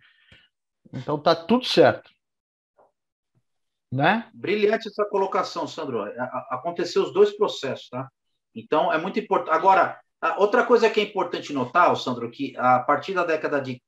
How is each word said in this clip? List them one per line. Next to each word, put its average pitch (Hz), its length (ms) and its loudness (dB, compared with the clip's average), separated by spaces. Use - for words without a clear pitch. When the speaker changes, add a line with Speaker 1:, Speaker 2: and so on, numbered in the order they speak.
Speaker 1:
Então, 147 260 -6
tá 165 160 2
tudo 240 300 0
certo. - 460 4
Né? 165 440 0
Speaker 2:
Brilhante 214 540 -2
essa 208 180 -4
colocação, 190 600 -2
Sandro. 135 360 -6
A-, 101 40 -6
a-, 123 500 -8
aconteceu 170 460 -2
os 143 120 -4
dois 202 200 6
processos, 139 540 -4
tá? 131 220 -10
Então, 156 380 0
é 160 60 0
muito 190 200 -4
importante. 175 360 -2
Agora, 175 440 2
a 165 200 -2
outra 208 260 2
coisa 220 240 6
que 220 80 -2
é 208 60 2
importante 175 480 -6
notar, 143 400 2
ô, 117 40 0
Sandro, 117 320 -6
que 135 280 -8
a 127 240 4
partir 143 340 -2
da 180 100 0
década 156 360 -2
de 127 280 -8